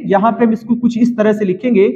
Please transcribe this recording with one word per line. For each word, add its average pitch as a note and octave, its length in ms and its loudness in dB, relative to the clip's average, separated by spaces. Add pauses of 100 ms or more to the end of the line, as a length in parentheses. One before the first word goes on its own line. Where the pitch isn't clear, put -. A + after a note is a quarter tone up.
यहाँ G3 240 2
पे A#3 140 0
हम A3+ 80 2
इसको A3+ 240 -4
कुछ A#3+ 200 -2
इस A#3+ 200 0
तरह G#3+ 160 2
से G#3+ 120 -4
लिखेंगे, G3 500 2